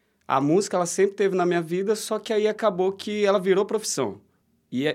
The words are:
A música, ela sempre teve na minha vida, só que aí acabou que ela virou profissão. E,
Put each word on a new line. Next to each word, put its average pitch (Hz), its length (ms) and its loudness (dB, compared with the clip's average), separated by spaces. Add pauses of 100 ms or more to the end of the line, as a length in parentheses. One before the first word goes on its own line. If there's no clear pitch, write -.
(260)
A 135 140 2
música, 175 380 2
ela 175 80 2
sempre 196 300 0
teve 190 200 0
na 180 100 2
minha 175 160 2
vida, 190 340 -2
só 214 220 -6
que 214 140 -8
aí 214 160 2
acabou 196 460 0
que 208 320 -4
ela 196 140 4
virou 190 260 2
profissão. 139 560 -4 (500)
E, 131 240 -2